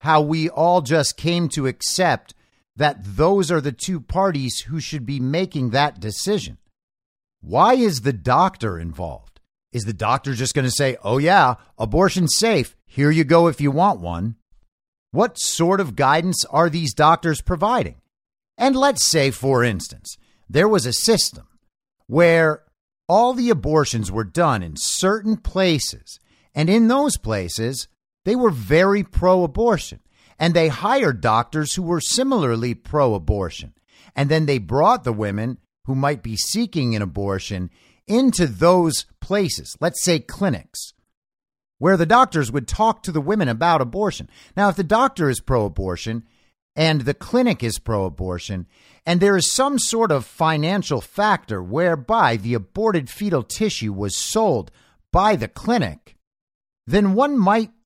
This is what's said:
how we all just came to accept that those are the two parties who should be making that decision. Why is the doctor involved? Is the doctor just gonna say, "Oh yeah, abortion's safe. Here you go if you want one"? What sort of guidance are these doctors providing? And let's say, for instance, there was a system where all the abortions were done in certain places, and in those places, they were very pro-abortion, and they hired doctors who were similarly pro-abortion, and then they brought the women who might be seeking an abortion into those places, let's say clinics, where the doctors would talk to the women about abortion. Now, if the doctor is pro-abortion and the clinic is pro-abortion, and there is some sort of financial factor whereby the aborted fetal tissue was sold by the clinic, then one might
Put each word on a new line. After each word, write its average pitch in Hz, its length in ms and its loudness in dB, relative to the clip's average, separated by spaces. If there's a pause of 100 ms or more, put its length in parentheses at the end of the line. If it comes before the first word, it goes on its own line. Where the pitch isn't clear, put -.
how 156 200 4
we 156 280 0
all 175 340 2
just 143 340 0
came 170 340 -2
to 139 160 -4
accept - 680 -2 (420)
that 147 260 -2
those 151 480 0
are 160 120 0
the 139 100 -4
two 180 260 -6
parties 147 680 -2
who 156 100 -6
should 143 280 -8
be 139 120 -4
making 139 520 -2
that 143 280 -2
decision. 120 600 -6 (840)
Why 143 320 2
is 214 300 2
the 135 100 0
doctor 123 680 0
involved? 82 600 -12 (320)
Is 117 120 -6
the 107 100 -6
doctor 123 400 -2
just 120 200 -4
gonna 131 160 0
say, 131 320 -2
"Oh 110 140 0
yeah, 147 380 4 (240)
abortion's 160 580 2
safe. 208 480 0
Here 143 260 0
you 160 140 4
go 170 220 6
if 160 140 0
you 143 100 2
want 156 300 0
one"? 87 360 -6 (760)
What 226 260 0
sort 180 420 0
of 139 160 -4
guidance 156 540 2
are 165 180 2
these 156 240 -4
doctors 156 480 2
providing? 185 600 -2 (560)
And 254 180 2
let's 269 340 2
say, 139 200 2
for 127 340 0
instance, - 540 -6 (280)
there 180 220 2
was 208 160 2
a 123 80 -4
system - 540 0 (600)
where 165 580 4 (440)
all 226 240 4
the 240 160 0
abortions 143 640 0
were 110 120 -2
done 160 380 0
in 80 140 -10
certain 208 640 -2
places, - 800 -4 (340)
and 156 140 0
in 226 200 4
those 277 280 2
places, 110 720 -6 (360)
they 202 100 0
were 247 160 2
very 170 520 2
pro-abortion, 185 1000 0 (380)
and 165 160 2
they 165 140 4
hired 185 520 0
doctors 120 540 0
who 185 80 -4
were 170 180 -2
similarly 135 760 0
pro-abortion, 104 1000 -2 (400)
and 139 160 0
then 156 160 2
they 139 120 0
brought 143 460 0
the 123 80 -2
women 107 460 -4 (260)
who 135 100 -4
might 139 280 -2
be 113 140 -8
seeking 156 600 -2
an 104 60 -2
abortion 95 680 -6 (360)
into 240 400 2
those 175 580 2 (160)
places, 190 600 -4
let's - 220 -4
say 170 160 2
clinics, - 760 -6 (840)
where 185 180 2
the 170 100 2
doctors 175 440 2
would 127 160 -4
talk 220 360 -2
to 180 100 -8
the 156 80 -2
women 170 280 0
about 151 340 2
abortion. 175 480 -4 (260)
Now, 202 140 4
if 156 60 -2
the 196 80 -2
doctor 214 440 2
is 131 120 -2
pro-abortion 107 840 -2 (500)
and 156 280 2
the 139 120 -2
clinic 240 480 -2
is 113 160 -4
pro-abortion, 92 880 -6 (380)
and 175 160 2
there 202 160 4
is 175 140 0
some 269 280 0
sort 226 320 0
of 135 140 0
financial 160 760 -2
factor 190 640 -2
whereby 151 720 0
the 110 180 -4
aborted 170 560 -2
fetal 170 320 -2
tissue 117 500 -4
was 98 240 -6
sold 160 540 -2 (420)
by 202 240 2
the 113 120 -4
clinic, 170 680 -4 (680)
then 190 280 2
one 277 220 2
might 214 360 2 (140)